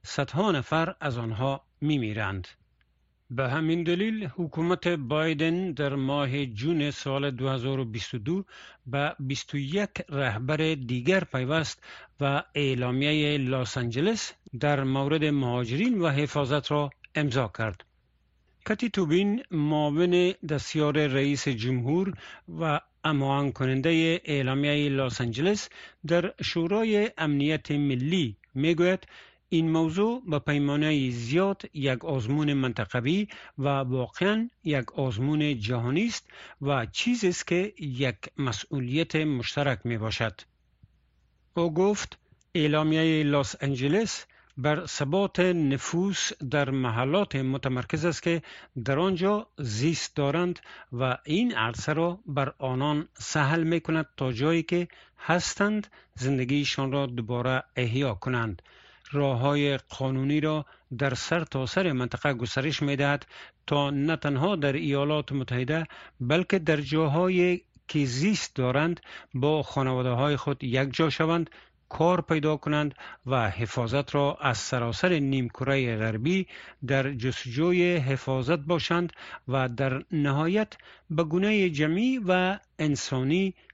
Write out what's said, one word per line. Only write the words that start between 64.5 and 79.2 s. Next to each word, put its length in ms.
در 160
ایالات 600
متحده، 540
بلکه 380
در 220
جاهایی 840
که 160
زیست 500
دارند 460
با 280
خانواده‌های 720
خود 280
یک 300
جا 160
شوند، 400
کار 320
پیدا 360
کنند 380
و 240
حفاظت 640
را 260
از 180
سراسر 600
نیمکرهٔ 800
غربی 500
در 260
جستجوی 840
حفاظت 600
باشند 540